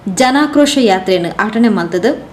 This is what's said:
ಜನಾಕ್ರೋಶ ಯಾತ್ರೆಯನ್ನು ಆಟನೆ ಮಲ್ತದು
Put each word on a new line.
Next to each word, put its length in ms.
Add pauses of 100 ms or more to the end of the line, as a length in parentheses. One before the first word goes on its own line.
(200)
ಜನಾಕ್ರೋಶ 640
ಯಾತ್ರೆಯನ್ನು 580
ಆಟನೆ 300
ಮಲ್ತದು 420 (220)